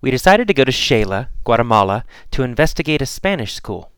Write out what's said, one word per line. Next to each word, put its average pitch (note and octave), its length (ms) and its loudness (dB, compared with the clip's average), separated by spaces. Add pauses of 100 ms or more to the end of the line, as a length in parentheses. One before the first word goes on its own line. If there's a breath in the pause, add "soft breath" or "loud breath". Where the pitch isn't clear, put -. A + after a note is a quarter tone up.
We B2+ 60 0
decided G3 340 4
to G3 80 2
go C3+ 80 4
to C3 80 2
Xela, G#2+ 600 0 (120)
Guatemala, A2+ 640 2 (260 loud breath)
to C3+ 140 0
investigate C#3+ 580 0
a C3 40 -4
Spanish D#3+ 480 -4
school. - 440 -12